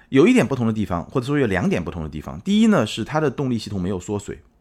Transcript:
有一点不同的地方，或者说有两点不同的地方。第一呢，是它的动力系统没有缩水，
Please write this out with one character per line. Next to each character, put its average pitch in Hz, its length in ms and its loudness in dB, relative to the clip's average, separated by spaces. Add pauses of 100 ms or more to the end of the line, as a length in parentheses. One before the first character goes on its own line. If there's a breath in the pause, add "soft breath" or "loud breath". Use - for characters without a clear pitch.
有 135 180 6
一 247 60 8
点 202 140 4
不 131 100 -2
同 120 100 0
的 113 60 2
地 107 140 -2
方， 87 180 -4
或 - 160 -4
者 117 60 -4
说 147 120 0
有 135 80 2
两 92 220 0
点 90 160 -2
不 85 60 -8
同 82 120 -8
的 76 60 -8
地 76 120 -12
方。 73 200 -12
第 202 220 0
一 226 60 6
呢， 160 180 4
是 110 180 -6
它 156 160 -4
的 151 100 0
动 135 200 -4
力 117 80 -2
系 104 100 -10
统 101 120 -4
没 90 100 -2
有 92 100 -4
缩 104 180 -6
水， - 220 -12 (200)